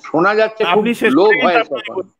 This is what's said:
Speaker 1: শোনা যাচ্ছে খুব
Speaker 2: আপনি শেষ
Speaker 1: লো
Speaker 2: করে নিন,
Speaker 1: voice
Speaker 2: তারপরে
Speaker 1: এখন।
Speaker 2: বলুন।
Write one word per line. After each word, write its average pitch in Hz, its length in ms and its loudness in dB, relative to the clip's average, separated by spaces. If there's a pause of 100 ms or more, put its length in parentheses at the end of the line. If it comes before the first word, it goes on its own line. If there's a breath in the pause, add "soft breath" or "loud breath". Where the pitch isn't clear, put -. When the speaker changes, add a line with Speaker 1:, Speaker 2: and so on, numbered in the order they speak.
Speaker 1:
শোনা 185 320 -2
যাচ্ছে 214 280 -2
খুব 180 160 2
Speaker 2:
আপনি 226 160 -2
শেষ 226 180 0
Speaker 1:
লো 160 100 4
Speaker 2:
করে 214 120 4
নিন, - 100 -2
Speaker 1:
voice 175 120 2
Speaker 2:
তারপরে 151 220 -2
Speaker 1:
এখন। - 140 -14
Speaker 2:
বলুন। 185 260 -10